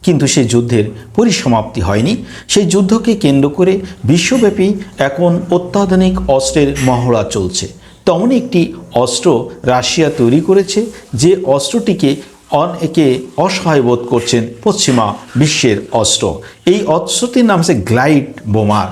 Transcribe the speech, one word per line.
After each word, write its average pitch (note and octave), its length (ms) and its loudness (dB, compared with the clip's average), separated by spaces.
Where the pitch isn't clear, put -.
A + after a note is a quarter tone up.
কিন্তু D3 260 2
সেই B2 260 2
যুদ্ধের A#2 320 2
পরিসমাপ্তি B2 680 0
হয়নি। G#2+ 320 0
সেই G3+ 260 2
যুদ্ধকে G#3+ 420 2
কেন্দ্র C#3 340 2
করে F#3 240 0
বিশ্বব্যাপী G3 640 2
এখন E3+ 340 0
অত্যাধুনিক F#3 640 0
অস্ত্রের C#3 400 2
মহড়া A#2+ 380 2
চলছে। F#2+ 420 -4
তেমন F#3 280 2
একটি F3+ 300 0
অস্ত্র B2 340 0
রাশিয়া C#3+ 440 0
তৈরি B2 320 2
করেছে, F#3+ 380 0
যে E3+ 100 4
অস্ত্রটিকে C#3+ 640 0
অনেকে E3 540 0
অসহায় D#3+ 500 0
বোধ A#2+ 220 2
করছেন A#2 340 0
পশ্চিমা C3+ 420 0
বিশ্বের B2+ 420 2
অস্ত্র। A2 340 0
এই F#3+ 220 4
অস্ত্রটির A#3+ 580 0
নাম G3 140 2
হচ্ছে E3 160 2
গ্লাইড C#3 400 2
বোমা। G#2 440 2